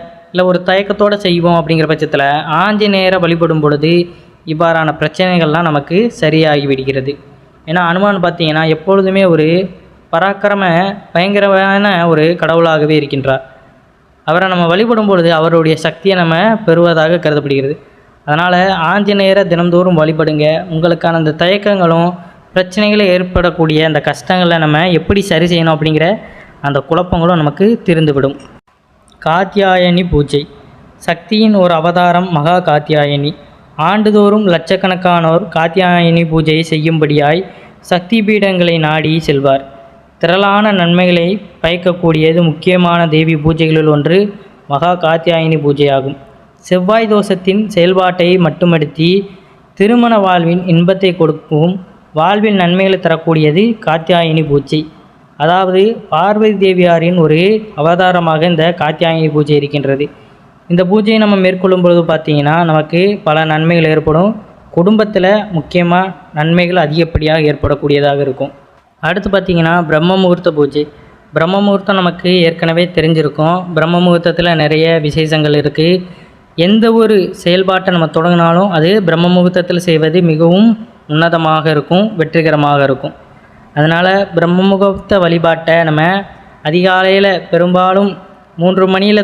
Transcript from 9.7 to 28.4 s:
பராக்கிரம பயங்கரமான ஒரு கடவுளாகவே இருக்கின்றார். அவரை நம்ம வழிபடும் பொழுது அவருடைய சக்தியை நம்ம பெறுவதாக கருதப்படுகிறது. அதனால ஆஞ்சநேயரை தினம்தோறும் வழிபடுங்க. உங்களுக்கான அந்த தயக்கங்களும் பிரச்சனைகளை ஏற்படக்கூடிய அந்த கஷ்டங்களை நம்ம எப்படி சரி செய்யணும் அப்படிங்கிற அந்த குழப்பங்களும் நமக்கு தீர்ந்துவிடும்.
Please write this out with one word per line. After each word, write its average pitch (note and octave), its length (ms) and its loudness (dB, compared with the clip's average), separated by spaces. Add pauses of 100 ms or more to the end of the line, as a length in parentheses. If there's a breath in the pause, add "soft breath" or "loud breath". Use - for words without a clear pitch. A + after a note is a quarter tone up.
பராக்கிரம G3 540 -2 (480)
பயங்கரமான G3 960 0
ஒரு D#3+ 300 2
கடவுளாகவே D#3+ 580 0
இருக்கின்றார். C3+ 460 -4 (840)
அவரை F#3+ 220 0
நம்ம F3 180 0
வழிபடும் G#3+ 400 0
பொழுது E3+ 280 2
அவருடைய D#3+ 420 2
சக்தியை F3 400 -2
நம்ம F3+ 400 0
பெறுவதாக E3+ 600 2
கருதப்படுகிறது. C#3+ 560 -2 (500 soft breath)
அதனால E3+ 300 0 (280)
ஆஞ்சநேயரை G3 640 2
தினம்தோறும் F3 540 2
வழிபடுங்க. D#3 460 0 (260)
உங்களுக்கான E3 420 -2
அந்த D#3 260 0
தயக்கங்களும் F3+ 720 0 (420 loud breath)
பிரச்சனைகளை G#3 540 0
ஏற்படக்கூடிய E3+ 800 0
அந்த D3+ 140 0
கஷ்டங்களை E3+ 580 0
நம்ம D#3 320 2
எப்படி F3 300 0
சரி F3 260 0
செய்யணும் E3 280 0
அப்படிங்கிற D#3 320 0 (540 loud breath)
அந்த C#3 200 -2
குழப்பங்களும் F3 640 0
நமக்கு F#3+ 420 0
தீர்ந்துவிடும். C#3+ 520 0 (840)